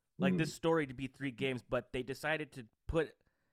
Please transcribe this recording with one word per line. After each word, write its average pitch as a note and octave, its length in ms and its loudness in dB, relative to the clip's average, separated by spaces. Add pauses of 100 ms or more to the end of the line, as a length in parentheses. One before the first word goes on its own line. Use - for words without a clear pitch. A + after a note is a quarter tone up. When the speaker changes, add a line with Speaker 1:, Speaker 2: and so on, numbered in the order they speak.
(200)
Speaker 1:
Like, F#3 160 4
Speaker 2:
Hmm. - 20 4
Speaker 1:
this D#3 140 0
story E3 340 2
to C3 80 -8
be C3 120 -6
three C3+ 240 -6
games, B2+ 320 -2
but B2 300 -2
they B2+ 100 -2
decided D3 500 -4
to B2 140 -14 (200)
put D3+ 280 0 (380)